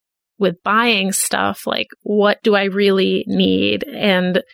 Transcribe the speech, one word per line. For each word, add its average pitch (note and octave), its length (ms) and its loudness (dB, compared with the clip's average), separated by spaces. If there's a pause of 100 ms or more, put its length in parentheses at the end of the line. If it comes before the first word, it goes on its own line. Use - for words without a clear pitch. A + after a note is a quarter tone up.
(400)
with F3+ 240 0
buying G#3 480 0
stuff, - 560 -4
like, - 200 -4 (160)
what G#3 400 2
do G#3 120 4
I G3 100 0
really F#3+ 640 0
need? F#3+ 560 0
And, F#3 580 0 (120)